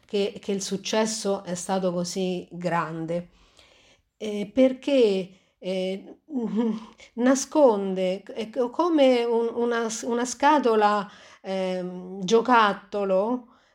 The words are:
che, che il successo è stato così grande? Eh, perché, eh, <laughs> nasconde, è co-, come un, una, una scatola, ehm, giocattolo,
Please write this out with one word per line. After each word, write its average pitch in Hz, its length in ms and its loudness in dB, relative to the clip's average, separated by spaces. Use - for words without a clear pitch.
che, 202 360 -4
che - 120 -6
il 196 100 -4
successo 196 840 -2
è 175 100 -6
stato 185 380 -2
così 180 580 -4
grande? 165 800 -4
Eh, 208 360 -6
perché, 254 800 2
eh, 185 680 -6
<laughs> 226 880 -4
nasconde, 202 1080 2
è 226 280 -10
co-, 240 200 -2
come 277 540 4
un, 233 300 0
una, 240 340 -2
una 240 200 -2
scatola, 220 840 2
ehm, 185 840 -6
giocattolo, 208 1200 2